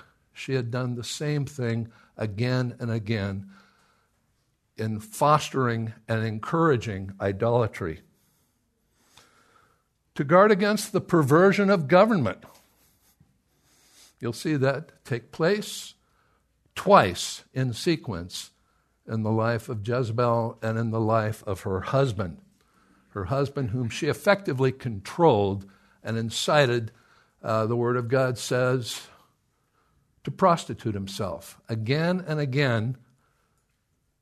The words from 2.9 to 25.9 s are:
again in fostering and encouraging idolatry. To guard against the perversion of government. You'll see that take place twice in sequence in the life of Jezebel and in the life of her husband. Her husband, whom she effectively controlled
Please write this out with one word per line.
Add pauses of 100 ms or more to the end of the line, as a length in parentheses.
again (1300)
in
fostering (160)
and
encouraging
idolatry. (2250)
To
guard
against
the
perversion
of
government. (1800)
You'll
see
that
take
place (800)
twice
in
sequence (560)
in
the
life
of
Jezebel
and
in
the
life
of
her
husband. (720)
Her
husband,
whom
she
effectively
controlled (380)